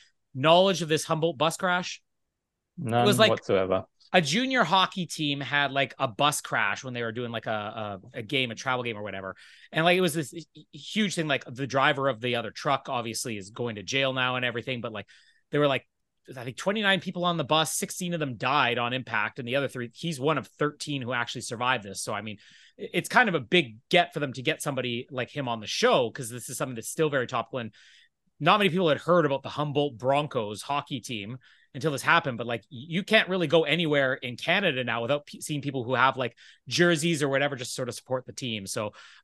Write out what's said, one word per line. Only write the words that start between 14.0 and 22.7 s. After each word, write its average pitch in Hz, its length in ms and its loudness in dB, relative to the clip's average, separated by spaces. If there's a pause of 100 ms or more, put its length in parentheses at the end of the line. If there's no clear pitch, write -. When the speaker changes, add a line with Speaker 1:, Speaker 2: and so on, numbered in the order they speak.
Speaker 1:
now 127 240 0
and 123 80 -2
everything. 120 340 -4
But, 110 140 -8
like, 101 140 -10 (420)
there 147 100 0
were, 147 80 4
like, 131 180 0 (520)
I 120 60 -12
think 123 120 -10
twenty-nine 196 460 0
people 180 240 -4
on 170 120 2
the 156 60 0
bus, 156 300 2
sixteen 180 400 -4
of 165 60 -2
them 131 180 -4
died 127 400 2
on 120 160 -2
impact. 113 460 -4
And 120 80 -8
the 123 80 -2
other 139 120 0
three, 120 240 -8
he's 165 280 -8
one 147 180 2
of 120 100 -6
thirteen 147 540 -4
who 120 120 -6
actually 120 280 -4
survived 123 420 -2
this. 98 180 -10
So, 117 120 -6
I 104 80 -4
mean, 107 160 -10 (420)